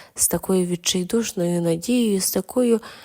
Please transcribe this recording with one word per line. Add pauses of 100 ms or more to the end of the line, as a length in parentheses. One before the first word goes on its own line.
(160)
з
такою
відчайдушною
надією,
з
такою (240)